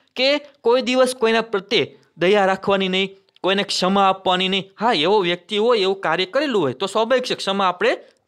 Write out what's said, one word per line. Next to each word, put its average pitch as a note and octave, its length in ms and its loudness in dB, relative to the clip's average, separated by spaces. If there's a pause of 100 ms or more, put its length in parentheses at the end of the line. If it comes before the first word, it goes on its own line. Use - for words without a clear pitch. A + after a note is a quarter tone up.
(160)
કે C#4 220 2
કોઈ B3+ 440 -2
દિવસ B3+ 340 2
કોઈના A3+ 260 0
પ્રત્યે G3 540 -2 (220)
દયા F#3+ 280 2
રાખવાની F#3+ 420 0
નહીં, F#3+ 280 -2 (280)
કોઈને G3 200 0
ક્ષમા G3 460 0
આપવાની F#3 380 -2
નહીં. F#3+ 320 -4
હા, A3+ 140 0
એવો F#3+ 280 2
વ્યક્તિ F3 360 -4
હોય, A3+ 220 2
એવું F#3+ 220 -2
કાર્ય F3 240 -2
કરેલું B3 360 -2
હોય C3 120 -2
તો - 120 -6
સ્વાભાવિક A#3 380 0
છે G#3+ 120 -6
ક્ષમા G3 300 -2
આપણે G3+ 320 0 (300)